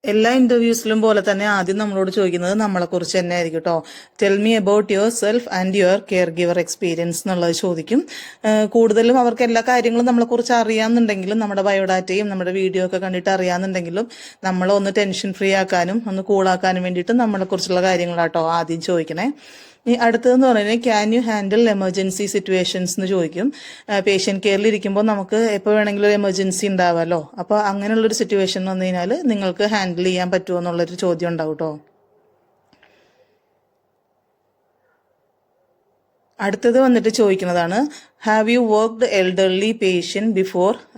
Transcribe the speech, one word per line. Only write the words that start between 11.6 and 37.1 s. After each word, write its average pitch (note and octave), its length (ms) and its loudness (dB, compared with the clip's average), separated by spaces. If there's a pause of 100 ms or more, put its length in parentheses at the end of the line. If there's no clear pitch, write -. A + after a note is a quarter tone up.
ബയോഡാറ്റയും F#3+ 680 0
നമ്മുടെ F#3 240 -4
വീഡിയോ F#3 320 0
ഒക്കെ F#3 140 -4
കണ്ടിട്ട് F#3 320 -4
അറിയാമെന്നുണ്ടെങ്കിലും, F#3 760 -2 (380)
നമ്മളെ F#3 280 0
ഒന്ന് G3 220 2
ടെൻഷൻ G3 380 -2
ഫ്രീ G3 220 -2
ആക്കാനും F#3+ 520 0
ഒന്ന് F#3+ 160 -4
കൂൾ F#3+ 260 2
ആക്കാനും F3+ 360 0
വേണ്ടിയിട്ട് F3+ 320 -2
നമ്മളെക്കുറിച്ചുള്ള F#3+ 680 0
കാര്യങ്ങളാട്ടോ E3+ 680 0
ആദ്യം E3 300 -2
ചോദിക്കണേ. E3+ 480 -2 (500)
ഇനി A#3+ 180 0
അടുത്തതെന്ന് A#3+ 500 4
പറയുന്നത് A3 360 2
"Can G#3+ 260 2
you A#3 140 2
handle G#3+ 440 0
emergency F#3+ 640 -2
situations" F#3 600 -2
എന്ന് F#3+ 160 -4
ചോദിക്കും. F3 400 -2 (420)
ഏഹ്, G3+ 140 0
പേഷ്യന്റ് G3 400 0
കെയറിൽ G3+ 240 2
ഇരിക്കുമ്പോൾ G#3 380 0
നമുക്ക് G#3 340 0 (140)
എപ്പോ G3+ 180 -2
വേണമെങ്കിലും G#3 380 2
ഒരു G#3 60 4
എമർജൻസി F#3+ 520 0
ഉണ്ടാവാമല്ലോ. F3 540 0 (180)
അപ്പൊ G3+ 260 -2
അങ്ങനെയുള്ളൊരു G#3+ 500 0
സിറ്റുവേഷൻ F#3+ 500 -2
വന്നു F#3 200 -4
കഴിഞ്ഞാൽ F#3 280 -2 (140)
നിങ്ങൾക്ക് G3 400 0
ഹാൻഡിൽ F#3 380 -2
ചെയ്യാൻ F3+ 260 0
പറ്റുമോ F3+ 280 -2
എന്നുള്ളൊരു E3+ 360 -4
ചോദ്യം F3 360 -2
ഉണ്ടാവും D#3 260 -4
ട്ടോ. D#3+ 140 -6 (4000)
അടുത്തത് G#3+ 420 2
വന്നിട്ട് A#3 300 4